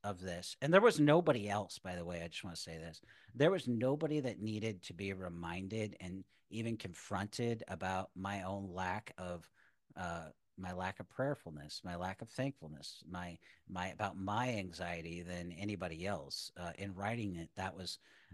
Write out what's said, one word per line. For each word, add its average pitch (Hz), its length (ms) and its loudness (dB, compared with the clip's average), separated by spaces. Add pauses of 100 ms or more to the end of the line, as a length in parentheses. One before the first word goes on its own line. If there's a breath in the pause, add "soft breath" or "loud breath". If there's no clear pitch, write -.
of 101 160 -2
this. 87 420 -4
And 143 120 6
there 190 80 12
was 220 180 8
nobody 147 500 8
else, 104 280 0
by 90 180 -6
the 87 100 -4
way, 87 180 -2
I 85 40 -4
just - 160 -8
wanna 87 120 -8
say 82 220 -8
this. 80 240 -10 (340 loud breath)
There 143 160 10
was 180 160 0
nobody 143 520 4
that 123 220 -2
needed 107 420 -2
to - 100 -10
be 98 200 -2
reminded 92 840 -4
and 92 240 -6 (260 soft breath)
even 113 280 -2
confronted 104 880 -2
about 92 480 0
my 98 280 -2
own 98 300 -4
lack 92 440 -2
of, 90 320 -6 (460 soft breath)
uh, 85 340 -4 (280)
my 92 160 -6
lack 92 260 -2
of 95 100 -10
prayerfulness, 80 720 -4
my 87 120 -4
lack 92 260 -4
of 113 80 -12
thankfulness, 78 800 -6
my, 87 280 -8 (320 loud breath)
my, 92 180 -2
about 98 300 -4
my 104 320 0
anxiety 87 720 -4
than 87 300 -6
anybody 87 540 -4
else. 98 520 -4
Uh, 87 200 -4
in 98 180 -6
writing 104 400 -2
it, 82 200 -6
that 92 200 -4
was, 92 240 -8 (340 loud breath)